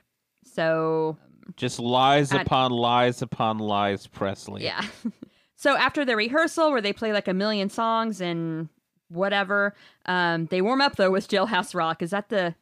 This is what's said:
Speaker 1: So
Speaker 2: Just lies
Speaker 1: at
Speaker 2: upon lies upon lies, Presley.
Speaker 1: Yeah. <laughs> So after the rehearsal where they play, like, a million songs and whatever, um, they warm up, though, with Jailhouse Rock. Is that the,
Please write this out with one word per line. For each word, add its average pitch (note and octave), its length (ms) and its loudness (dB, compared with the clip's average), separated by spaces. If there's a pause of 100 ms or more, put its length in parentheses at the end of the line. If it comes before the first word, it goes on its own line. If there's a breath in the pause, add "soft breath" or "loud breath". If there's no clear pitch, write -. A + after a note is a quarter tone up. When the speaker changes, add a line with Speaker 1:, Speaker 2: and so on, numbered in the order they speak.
(440)
Speaker 1:
So D#3+ 720 0 (400)
Speaker 2:
Just B2 220 -4
lies C3 540 4
Speaker 1:
at - 140 0
Speaker 2:
upon C3 240 2
lies A#2+ 500 2
upon A2+ 380 -2
lies, G2+ 480 0
Presley. G2+ 560 -6
Speaker 1:
Yeah. F3 220 -6 (180)
<laughs> A3 80 -6 (440 soft breath)
So C#4 220 0
after C4+ 260 0
the B3 120 0
rehearsal D4+ 560 0
where B3 100 0
they G3+ 100 -2
play, G#3+ 220 -4
like, G3+ 140 -2
a F#3 80 -2
million G3+ 340 -2
songs A3+ 500 -2
and E3 480 -4 (420)
whatever, G3+ 680 -2 (320 soft breath)
um, E3+ 400 0
they F#3 120 -2
warm B3 220 2
up, C#4 140 0
though, F#3+ 160 4
with F#3+ 160 -2
Jailhouse F#3+ 480 0
Rock. E3 260 -2
Is E3+ 80 -4
that G3+ 200 -6
the, F3+ 320 -2